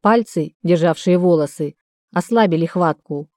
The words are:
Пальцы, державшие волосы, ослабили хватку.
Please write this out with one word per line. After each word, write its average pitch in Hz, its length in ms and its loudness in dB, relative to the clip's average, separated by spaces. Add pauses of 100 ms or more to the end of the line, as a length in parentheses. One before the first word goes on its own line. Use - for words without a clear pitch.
Пальцы, 208 600 -2
державшие 175 560 0
волосы, 156 600 0 (340)
ослабили 175 540 0
хватку. 151 720 -4